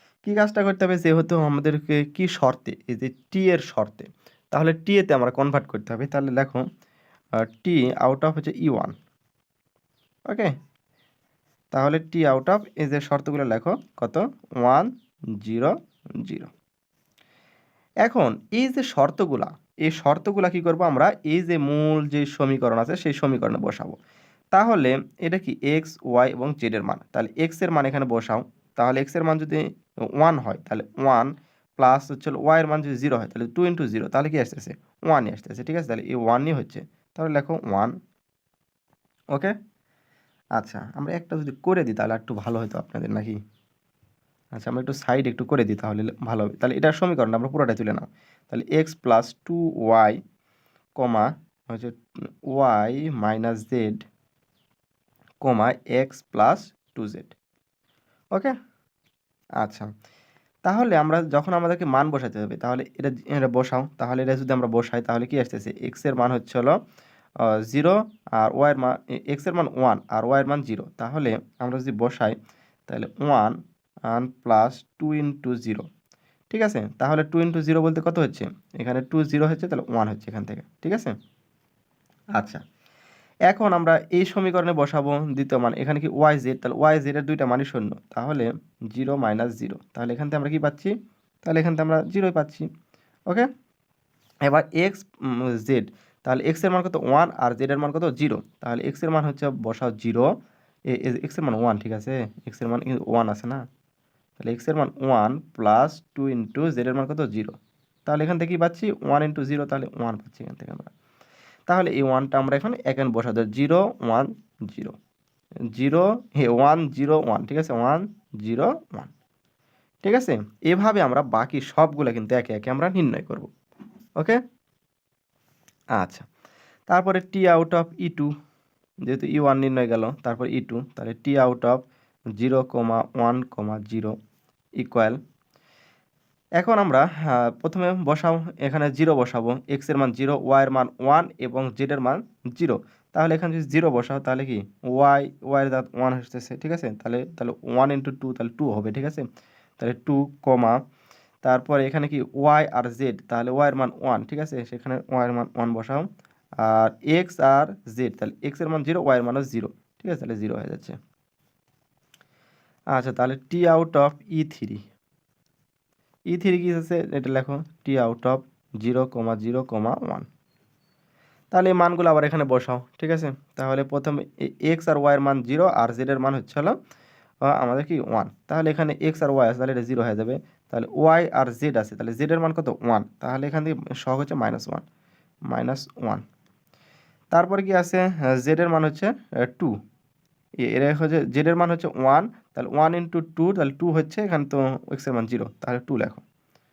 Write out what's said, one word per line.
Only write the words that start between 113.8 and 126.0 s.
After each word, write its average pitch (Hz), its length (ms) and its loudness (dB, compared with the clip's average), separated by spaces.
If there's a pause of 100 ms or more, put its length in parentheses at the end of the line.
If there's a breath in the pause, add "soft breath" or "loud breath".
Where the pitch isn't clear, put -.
ওয়ান, 123 340 0 (300)
জিরো। - 280 -12 (800)
জিরো, 160 520 2 (140)
হে, 135 120 4
ওয়ান, 143 400 4
জিরো, 139 380 2
ওয়ান, 107 200 0
ঠিক 135 120 -4
আছে? 156 140 -2
ওয়ান, 147 420 0 (220)
জিরো, 113 320 -2
ওয়ান। - 400 -8 (920)
ঠিক 202 120 4
আছে? 247 240 2 (220)
এভাবে 196 420 4
আমরা 131 200 4
বাকি 127 380 -2
সবগুলা 147 520 2
কিন্তু 113 220 -2
একে 120 180 0
একে 107 180 -6
আমরা 147 200 0
নির্ণয় 175 320 0
করব। - 260 -10 (680)
ওকে? 220 240 2 (1500)
আচ্ছা, - 380 -4 (600 soft breath)